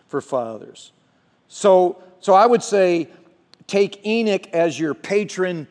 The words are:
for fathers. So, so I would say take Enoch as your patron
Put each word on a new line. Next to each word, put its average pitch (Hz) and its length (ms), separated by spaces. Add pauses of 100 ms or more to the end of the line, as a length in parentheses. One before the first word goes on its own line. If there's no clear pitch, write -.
for 143 120
fathers. 117 720 (560)
So, 185 540 (200)
so 180 120
I 202 140
would 240 160
say 180 440 (580)
take - 400
Enoch 214 480
as 165 260
your 156 140
patron 185 760